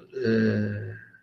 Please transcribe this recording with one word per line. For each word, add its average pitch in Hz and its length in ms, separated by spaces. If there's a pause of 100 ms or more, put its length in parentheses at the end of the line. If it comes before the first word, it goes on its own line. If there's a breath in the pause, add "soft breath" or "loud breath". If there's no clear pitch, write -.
(140)
é, 107 800 (280 soft breath)